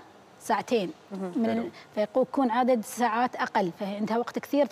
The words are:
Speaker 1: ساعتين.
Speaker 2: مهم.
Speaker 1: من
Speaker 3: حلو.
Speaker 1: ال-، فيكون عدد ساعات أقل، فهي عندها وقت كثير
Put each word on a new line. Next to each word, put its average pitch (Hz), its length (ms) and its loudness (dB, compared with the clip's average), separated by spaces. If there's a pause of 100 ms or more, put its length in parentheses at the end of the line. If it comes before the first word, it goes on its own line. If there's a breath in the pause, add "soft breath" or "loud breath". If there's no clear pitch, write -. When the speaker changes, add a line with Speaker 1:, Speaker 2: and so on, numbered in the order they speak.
(400)
Speaker 1:
ساعتين. 202 500 0 (220)
Speaker 2:
مهم. 185 240 -6
Speaker 1:
من 226 140 2
Speaker 3:
حلو. 226 120 0
Speaker 1:
ال-، 233 80 -8 (240 loud breath)
فيكون 247 560 2
عدد 240 340 2
ساعات 240 520 0
أقل، 214 340 0 (100)
فهي 202 160 -4
عندها 214 220 -2
وقت 240 200 -4
كثير 285 340 2